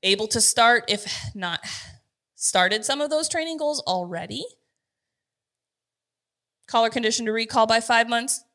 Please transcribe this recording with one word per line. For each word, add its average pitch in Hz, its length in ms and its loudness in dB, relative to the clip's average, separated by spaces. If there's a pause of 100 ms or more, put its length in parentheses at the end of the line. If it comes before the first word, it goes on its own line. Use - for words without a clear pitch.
able 202 240 2
to 226 120 -2
start, 233 480 4
if 202 240 -4 (240)
not 180 240 -6 (760)
started 196 500 2
some 277 160 -2
of 294 80 -2
those 311 180 0
training 320 300 -4
goals 294 300 -2
already. 180 580 -6 (2250)
Collar 226 220 2
conditioned 226 360 -2
to 220 60 0
recall 226 360 2
by 226 120 2
five 226 280 2
months, 240 360 -2 (120)